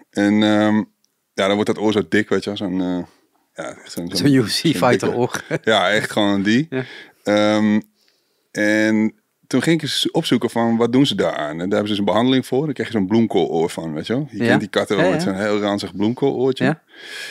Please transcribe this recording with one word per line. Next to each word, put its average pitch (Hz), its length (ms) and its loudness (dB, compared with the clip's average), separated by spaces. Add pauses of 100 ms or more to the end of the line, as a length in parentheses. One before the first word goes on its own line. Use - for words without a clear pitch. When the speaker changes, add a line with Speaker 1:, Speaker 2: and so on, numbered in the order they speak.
(100)
Speaker 1:
En, 104 320 2
ehm, 107 340 4 (560)
ja, 98 140 0
dan 98 80 2
wordt 104 120 0
dat - 120 0
oor 107 140 2
zo 104 160 0
dik, 104 200 0
weet 98 160 0
je 101 60 -6
wel. 104 80 -8
Zo'n, 95 220 -4
eh, 90 180 -2 (560)
ja, - 160 -12
echt - 220 -20
zo'n, 87 160 -8
Speaker 2:
Zo'n 95 80 -8
Speaker 1:
zo'n, 90 120 0
zo'n 139 80 4
Speaker 2:
U 120 120 2
F - 120 -4
C - 0 -
fighter 139 380 2
Speaker 1:
dikke - 180 -2
Speaker 2:
oor. - 280 -4 (100)
<laughs> 160 80 -6
Speaker 1:
Ja, 98 280 2
echt 107 200 0
gewoon 101 320 0
die. 113 280 2
Speaker 2:
Ja. 131 140 -6 (380)
Speaker 1:
Ehm, 107 580 2 (680)
en 107 640 2 (320)
toen 127 160 0
ging 165 140 2
ik 156 60 -6
eens - 280 -4
opzoeken 123 400 0
van, 117 260 0
wat 117 160 0
doen 135 140 4
ze 123 80 -4
daar 92 220 0
aan? 76 140 -4
En 80 60 -8
daar - 20 -8 (100)
hebben 104 100 0
ze 104 100 -2
dus 104 100 -2
een 101 60 -2
behandeling 120 420 2
voor. 131 180 -2
Dan 151 100 -4
krijg 110 160 -6
je 117 80 -6
zo'n 95 80 0
bloemkooloor 92 640 2
van, 82 240 -8
weet 80 120 -6
je 107 60 -4
wel. 139 180 -4
Je 104 80 -10
Speaker 2:
Ja. 117 100 -2
Speaker 1:
kent 117 120 2
die 107 80 -4
katten 104 280 0
wel 95 100 2
Speaker 2:
Ja, 190 60 2
Speaker 1:
met 156 100 -2
Speaker 2:
ja. 175 80 -2
Speaker 1:
zo'n 95 100 -4
heel 107 200 0
ranzig 101 360 -2
bloemkooloortje. 123 680 0
Speaker 2:
Ja. 151 180 -2 (480)